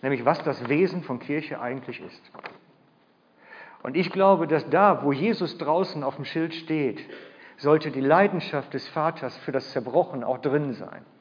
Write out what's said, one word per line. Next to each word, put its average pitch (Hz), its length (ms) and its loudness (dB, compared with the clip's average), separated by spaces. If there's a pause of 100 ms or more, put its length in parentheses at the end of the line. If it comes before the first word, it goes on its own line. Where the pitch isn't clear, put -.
Nämlich, 131 240 0
was 165 160 4
das 127 260 -4
Wesen 175 340 2
von 123 160 -6
Kirche 143 440 -6
eigentlich 123 400 -8
ist. - 280 -20 (1500)
Und 131 140 -4
ich 185 160 0
glaube, 190 340 6
dass 151 220 2
da, 185 340 6
wo 143 100 2
Jesus 175 440 0
draußen 156 480 -2
auf 135 120 -4
dem 139 100 -10
Schild 160 280 -4
steht, 156 460 -4 (560)
sollte 151 360 2
die 135 80 -4
Leidenschaft 156 760 2
des 135 140 -8
Vaters 156 500 -4
für - 140 -8
das 131 180 -2
Zerbrochen 131 540 0
auch 127 140 -2
drin 143 360 0
sein. 95 300 -14 (160)